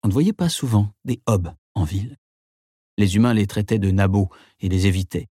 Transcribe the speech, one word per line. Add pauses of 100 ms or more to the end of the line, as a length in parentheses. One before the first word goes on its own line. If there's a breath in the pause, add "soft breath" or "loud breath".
On
ne
voyait
pas
souvent (120)
des
hobs (220)
en
ville. (800)
Les
humains
les
traitaient
de
nabots (300 loud breath)
et
les
évitaient. (100)